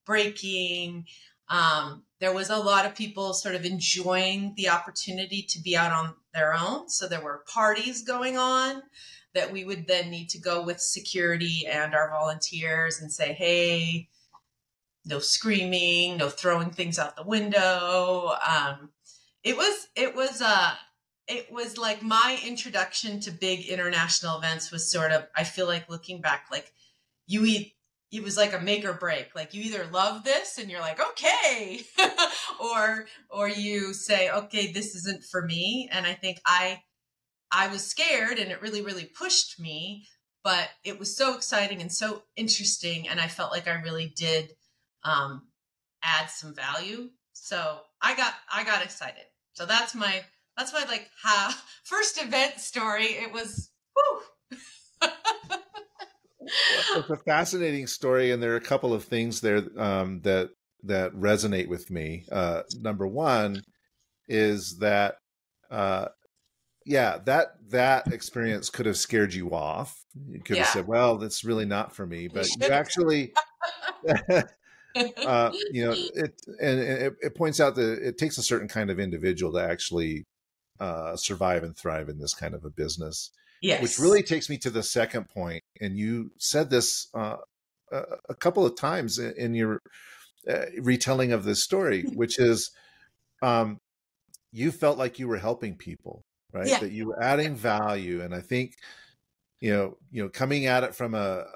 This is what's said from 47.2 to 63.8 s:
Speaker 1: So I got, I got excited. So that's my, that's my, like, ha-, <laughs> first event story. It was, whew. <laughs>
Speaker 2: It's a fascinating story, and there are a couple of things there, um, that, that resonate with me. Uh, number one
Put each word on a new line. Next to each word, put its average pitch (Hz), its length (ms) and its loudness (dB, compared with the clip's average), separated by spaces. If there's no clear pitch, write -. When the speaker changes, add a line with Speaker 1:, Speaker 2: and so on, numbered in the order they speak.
Speaker 1:
So 156 480 -6
I 247 160 2
got, 254 180 0
I 214 120 -2
got 202 200 0
excited. - 400 -12
So 175 120 -8
that's 233 300 0
my, 190 280 -2
that's 262 160 -6
my, 294 120 0
like, 233 260 -6
ha-, 208 380 2
<laughs> - 100 -20
first 403 380 -2
event 269 380 2
story. 220 460 -2
It 220 260 -4
was, 226 400 -8
whew. 571 260 4
<laughs> 320 100 2
Speaker 2:
It's 160 160 -2
a 151 140 0
fascinating 160 640 2
story, 127 440 4
and 120 120 2
there 117 100 2
are 117 40 2
a 113 40 2
couple 127 340 2
of 104 100 -2
things 117 360 -2
there, 104 220 4
um, 95 460 0
that, 95 280 2
that 95 280 0
resonate 101 560 2
with 87 220 -6
me. 82 400 -6
Uh, 85 320 0
number 104 340 -4
one 107 560 2